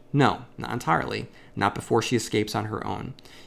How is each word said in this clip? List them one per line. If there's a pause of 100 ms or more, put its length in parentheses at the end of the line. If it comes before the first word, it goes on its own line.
(140)
No, (140)
not
entirely. (260)
Not
before
she
escapes
on
her
own. (320)